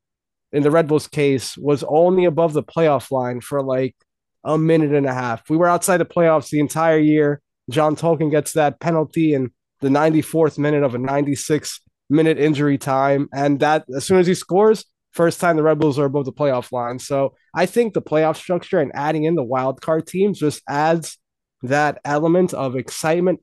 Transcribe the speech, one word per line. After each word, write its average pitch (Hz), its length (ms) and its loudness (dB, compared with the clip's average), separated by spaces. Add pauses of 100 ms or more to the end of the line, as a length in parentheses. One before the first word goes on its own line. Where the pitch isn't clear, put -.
(520)
in 147 120 0
the 147 80 2
Red 165 160 2
Bulls' 151 200 0
case, 139 500 -2
was 139 300 -2
only 180 380 2
above 165 280 0
the 147 100 -2
playoff 151 460 0
line 123 320 -4
for, 143 220 -4
like, 131 320 -4 (480)
a 151 140 -2
minute 160 360 2
and 139 140 2
a 127 60 -2
half. 123 360 -6
We 156 80 0
were 175 100 4
outside 175 300 2
the 165 80 -2
playoffs 160 440 0
the 147 100 -2
entire 160 400 2
year. 151 420 2 (300)
John 151 240 2
Tolkin 160 340 0
gets 147 240 -2
that 147 260 0
penalty 156 540 0
in 131 180 -2 (300)
the 139 80 0
ninety-fourth 156 680 2
minute 147 240 0
of 123 100 0
a 123 60 -6
ninety-six 143 800 -4 (320)
minute 156 280 2
injury 143 380 2
time. 139 540 0
And 139 280 0
that, 156 260 0 (100)
as 139 80 -6
soon 190 140 2
as 180 80 4
he 185 80 2
scores, 208 520 2 (260)
first 170 280 0
time 170 160 2
the 151 80 2
Red 156 160 2
Bulls 147 200 0
are 143 60 2
above 139 200 -2
the 127 80 -8
playoff 131 380 -2
line. 123 260 -6
So 135 380 -4 (180)
I 180 140 0
think 226 260 -2
the 160 80 -4
playoff 156 360 0
structure 175 420 -4
and 139 160 -2
adding 151 300 -2
in 170 100 0
the 151 80 0
wild 131 360 -4
card 160 280 -2
teams 190 320 -2
just 147 280 -2
adds 156 520 -2 (420)
that 143 420 0
element 165 500 0
of 131 220 -6
excitement 165 680 -2